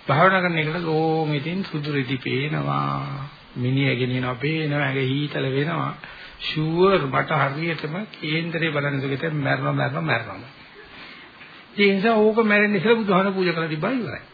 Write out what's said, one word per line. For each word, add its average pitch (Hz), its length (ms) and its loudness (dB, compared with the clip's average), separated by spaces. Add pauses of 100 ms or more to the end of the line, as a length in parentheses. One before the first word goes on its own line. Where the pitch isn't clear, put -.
භාවනා 180 380 4
කරන 175 160 0
එකට 156 240 -2
ලෝම 160 500 2
ඉතින් 160 320 -2
සුදු 151 280 -4
රෙදි 135 260 -2
පේනවා, 71 1120 -2 (240)
මිනිහ 131 420 0
ගෙනියනවා 127 400 -2
පේනවා, 147 460 -2
ඇඟ 135 220 -2
හීතල 143 460 -2
වෙනවා. 143 440 -2 (460)
ෂුවර් 170 640 2
මට 139 360 0
හරියටම 151 560 -2 (160)
කේන්දරේ 165 580 -4
බලන 143 300 -2
සුගත 139 240 -4 (120)
මැරෙනවා, 139 380 0
මැරෙනවා, 139 300 -2
මැරෙනවා. - 480 -4 (1200)
ඒ 202 160 4
නිසා 196 260 4
ඕක 214 280 6
මැරෙන්න 208 320 4
ඉස්සෙල්ලා 220 240 4
බුදුහාම 196 340 2
පූජා 180 220 0
කරලා 165 160 -2
තිබ්බා 160 220 -2
ඉවරයි. 240 280 -6 (120)